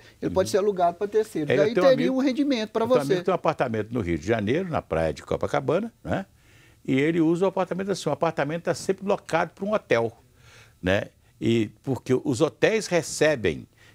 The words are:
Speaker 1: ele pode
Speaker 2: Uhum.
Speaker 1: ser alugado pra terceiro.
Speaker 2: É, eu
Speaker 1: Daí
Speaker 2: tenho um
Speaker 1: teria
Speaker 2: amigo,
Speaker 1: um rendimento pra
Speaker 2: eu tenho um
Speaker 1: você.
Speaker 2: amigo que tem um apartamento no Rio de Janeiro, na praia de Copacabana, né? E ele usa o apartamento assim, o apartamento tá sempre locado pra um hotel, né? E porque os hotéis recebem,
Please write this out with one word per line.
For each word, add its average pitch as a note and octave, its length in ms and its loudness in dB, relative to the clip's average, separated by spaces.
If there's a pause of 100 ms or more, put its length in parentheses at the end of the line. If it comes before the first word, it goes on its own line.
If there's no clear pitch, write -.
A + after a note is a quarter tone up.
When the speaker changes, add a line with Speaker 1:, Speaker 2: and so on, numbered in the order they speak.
(200)
Speaker 1:
ele - 120 -4
pode F#3 160 0
Speaker 2:
Uhum. - 40 -8
Speaker 1:
ser G#3 60 4
alugado F#3 380 0
pra G#3 100 -4
terceiro. G3+ 440 -2
Speaker 2:
É, B2+ 40 4
eu C3+ 40 4
Speaker 1:
Daí G#3+ 160 4
Speaker 2:
tenho F#3 120 4
um - 20 10
Speaker 1:
teria B3+ 180 4
Speaker 2:
amigo, C4 140 0
Speaker 1:
um B3+ 40 0
rendimento C4 460 0
pra A3+ 140 0
Speaker 2:
eu A3+ 40 -4
tenho B3+ 100 6
um D3 40 2
Speaker 1:
você. C#3 100 -4
Speaker 2:
amigo F3+ 80 0
que F3 60 -10
tem F#3+ 60 2
um - 20 2
apartamento A#2 580 -2
no B2 80 -2
Rio E2+ 180 0
de D2 80 -8
Janeiro, A#2 440 0
na G#2 120 -2
praia D#2+ 300 0
de D2 100 -10
Copacabana, C#3+ 720 -2 (100)
né? E3 240 -6 (600)
E C3 120 0
ele E3 220 0
usa E3 240 2
o G3 40 2
apartamento F#3 420 -4
assim, E3+ 180 -4
o D3 40 0
apartamento D#3+ 520 -2
tá E3+ 100 0
sempre - 320 -4
locado F3 480 -2
pra G3 100 -10
um G#3 100 -2
hotel, A#2 420 0 (680)
né? F#2+ 260 0 (320)
E A2+ 300 0 (120)
porque B2+ 320 -2 (100)
os C3 160 0
hotéis E3 460 0
recebem, C3 800 0 (280)